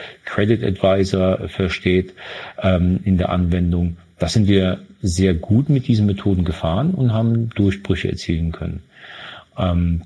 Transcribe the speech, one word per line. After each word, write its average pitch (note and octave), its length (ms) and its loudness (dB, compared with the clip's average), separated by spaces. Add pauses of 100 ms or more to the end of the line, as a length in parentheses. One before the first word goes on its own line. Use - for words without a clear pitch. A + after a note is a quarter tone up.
(260)
Credit G#2 360 0
Advisor F#2+ 840 0
versteht, F#2 640 0 (480)
ähm, F2+ 440 2
in F#2+ 120 2
der F2 140 0
Anwendung. F2 640 0 (220)
Da - 100 -2
sind G2+ 200 2
wir F#2 320 4 (200)
sehr F#2+ 320 2
gut G#2+ 380 0
mit C3+ 180 0
diesen G#2+ 160 4
Methoden F#2+ 400 0
gefahren F2 460 -2
und B2+ 240 0
haben A2+ 400 0
Durchbrüche G2 560 0
erzielen E2 420 -2
können. E2 280 -8 (760)
Ähm, F2 500 0